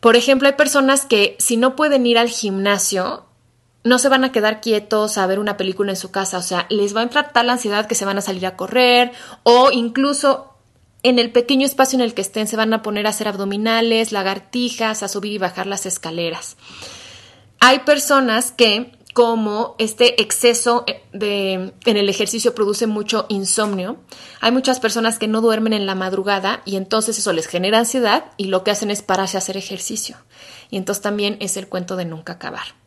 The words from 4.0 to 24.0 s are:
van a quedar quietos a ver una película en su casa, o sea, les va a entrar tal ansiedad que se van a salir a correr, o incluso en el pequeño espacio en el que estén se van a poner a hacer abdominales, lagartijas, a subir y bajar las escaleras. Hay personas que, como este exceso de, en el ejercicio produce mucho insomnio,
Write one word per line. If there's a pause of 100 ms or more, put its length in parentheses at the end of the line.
van
a
quedar
quietos
a
ver
una
película
en
su
casa,
o
sea,
les
va
a
entrar
tal
ansiedad
que
se
van
a
salir
a
correr, (300)
o
incluso (500)
en
el
pequeño
espacio
en
el
que
estén
se
van
a
poner
a
hacer
abdominales,
lagartijas,
a
subir
y
bajar
las
escaleras. (1040)
Hay
personas
que, (220)
como
este
exceso (280)
de, (120)
en
el
ejercicio
produce
mucho
insomnio, (420)